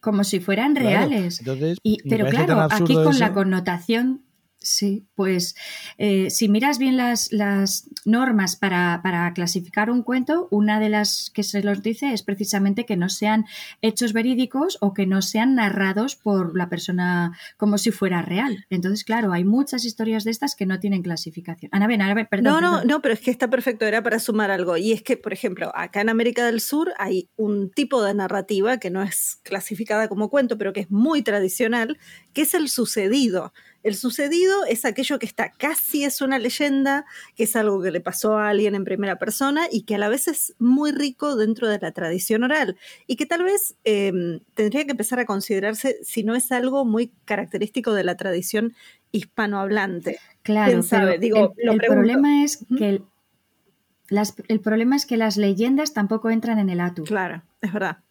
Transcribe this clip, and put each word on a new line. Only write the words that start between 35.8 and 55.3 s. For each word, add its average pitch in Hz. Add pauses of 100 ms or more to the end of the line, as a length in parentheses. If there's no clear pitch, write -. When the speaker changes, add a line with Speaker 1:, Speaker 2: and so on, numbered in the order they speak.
Speaker 3:
es 269
una 269
leyenda, 277 (300)
que -
es 214
algo 208
que 180
le 170
pasó 214
a 208
alguien 208
en 196
primera 196
persona 277
y 226
que 214
a -
la 208
vez 247
es -
muy 269
rico 285
dentro 220
de 208
la 165
tradición 180
oral 285 (300)
y 254
que 294
tal 339
vez, -
em, 185 (140)
tendría 220
que 277
empezar 247
a 240
considerarse 208
si -
no 220
es 247
algo 254
muy 233 (140)
característico 208
de 190
la 180
tradición 202 (380)
hispanohablante. 196 (260)
Speaker 1:
Claro, 214
Speaker 3:
¿Quién 233
sabe? 190
Speaker 1:
pero -
Speaker 3:
Digo, 214
Speaker 1:
el, 208
Speaker 3:
lo 226
Speaker 1:
el 220
Speaker 3:
pregunto. 214
Speaker 1:
problema 285
es 294
Speaker 3:
Ujú. 247
Speaker 1:
que 277
el, 196 (1040)
las, 208 (120)
el 220
problema 226
es 277
que 240
las 220